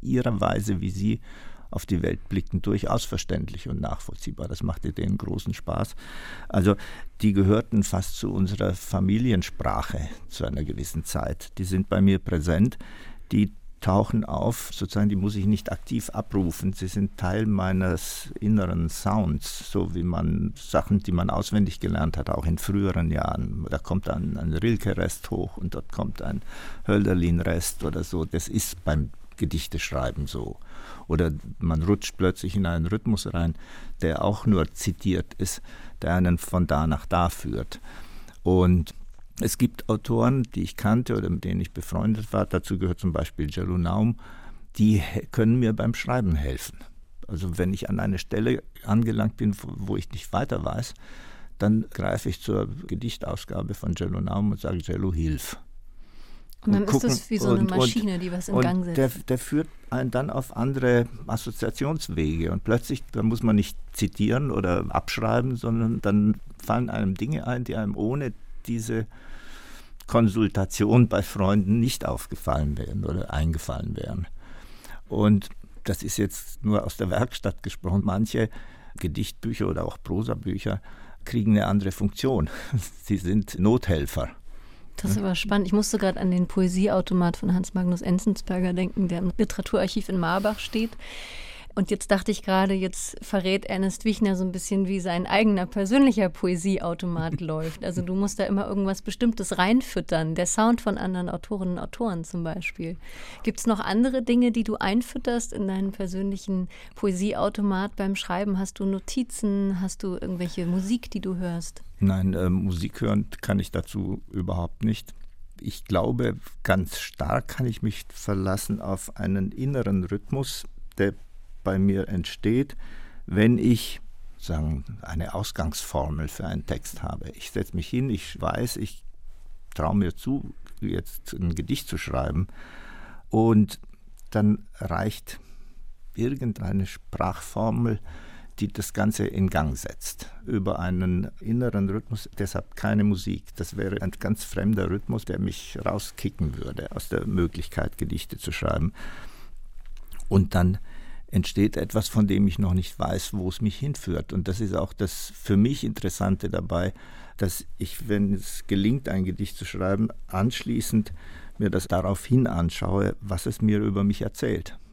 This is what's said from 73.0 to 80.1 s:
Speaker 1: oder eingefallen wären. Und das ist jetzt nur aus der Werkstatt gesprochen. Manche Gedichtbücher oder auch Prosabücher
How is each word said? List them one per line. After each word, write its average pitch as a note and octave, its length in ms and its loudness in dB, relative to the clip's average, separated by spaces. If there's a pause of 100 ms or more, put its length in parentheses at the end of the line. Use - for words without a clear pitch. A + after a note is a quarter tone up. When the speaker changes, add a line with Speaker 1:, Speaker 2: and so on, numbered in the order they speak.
Speaker 1:
oder F2+ 280 -2
eingefallen - 640 0
wären. - 320 -4 (800)
Und G#2 420 6 (340)
das - 180 -2
ist - 160 -4
jetzt - 460 -4
nur G#2 200 2
aus - 140 -6
der F#2 140 0
Werkstatt - 500 -2
gesprochen. F#2+ 420 0
Manche G#2+ 460 2 (480)
Gedichtbücher - 720 -2
oder E2+ 180 -2
auch - 180 -6
Prosabücher G2 800 -2 (440)